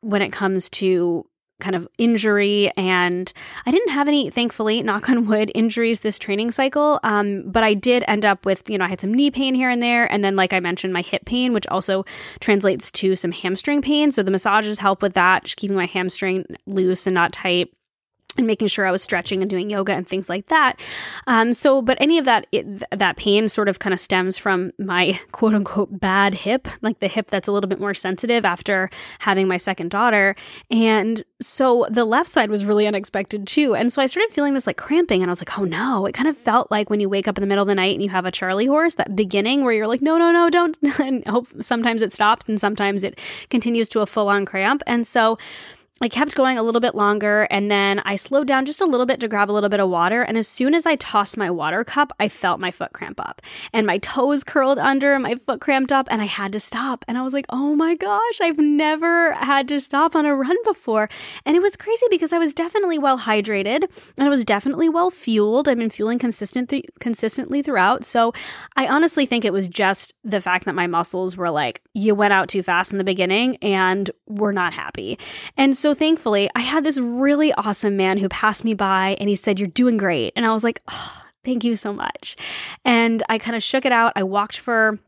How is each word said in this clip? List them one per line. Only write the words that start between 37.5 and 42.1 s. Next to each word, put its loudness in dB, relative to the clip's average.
of 0
the 2
night 2
and -4
you -2
have -2
a -2
Charlie -2
horse, 2
that -2
beginning 0
where 2
you're 0
like, 0
"No, 2
no, 6
no, 6
don't." 2
<laughs> 0
And -2
hope -2
sometimes 0
it -2